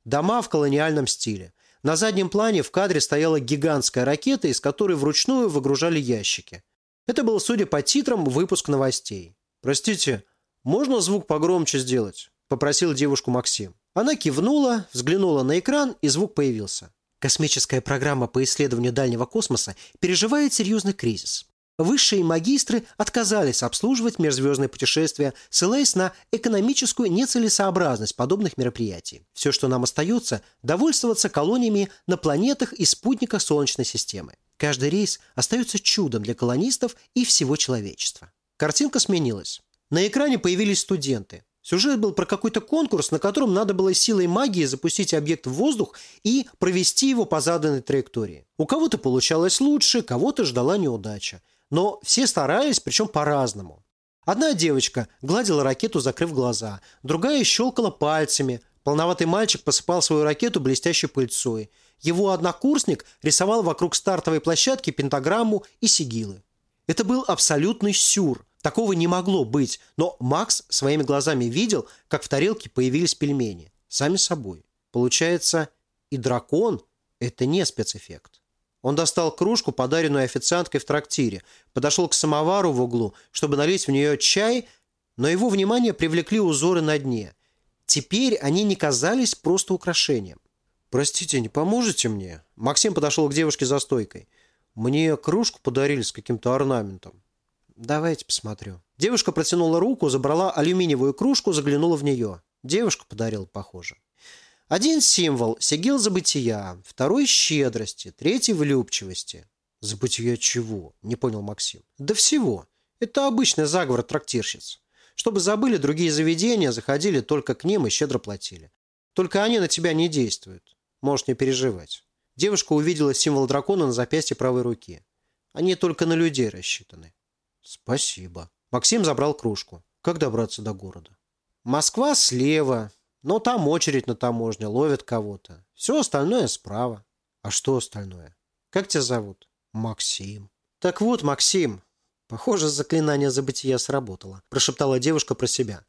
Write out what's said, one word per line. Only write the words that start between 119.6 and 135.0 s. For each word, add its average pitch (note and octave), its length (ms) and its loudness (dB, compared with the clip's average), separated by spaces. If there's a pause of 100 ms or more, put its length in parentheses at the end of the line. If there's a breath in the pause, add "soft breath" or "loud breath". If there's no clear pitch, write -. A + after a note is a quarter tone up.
тебя E3+ 260 0
не E3 160 2
действуют. A2 640 -4 (260)
Можешь C#3 260 -2
не B2+ 80 0
переживать". B2+ 680 -2 (320)
Девушка F#3 380 0
увидела D3+ 400 2
символ C#3 320 2
дракона C#3+ 400 0
на B2+ 80 0
запястье B2 420 -2
правой B2+ 280 0
руки. A2 400 -8 (500)
"Они F3+ 220 0
только E3+ 320 0
на E3 60 2
людей D3 360 0
рассчитаны". E2+ 640 -12 (540)
"Спасибо". F2+ 800 -8 (220)
Максим G3 320 2
забрал C#3+ 300 2
кружку. G#2 500 -8 (180)
"Как E3+ 180 -2
добраться A2+ 420 -2
до G#2 120 -6
города?" F#2 440 -18 (480)
"Москва D#3 500 0
слева, B2+ 800 0 (300)
но F#3 160 0
там A3 280 0
очередь D3 400 0
на A#2 80 -4
таможне, A2+ 520 -4
ловят C3+ 360 0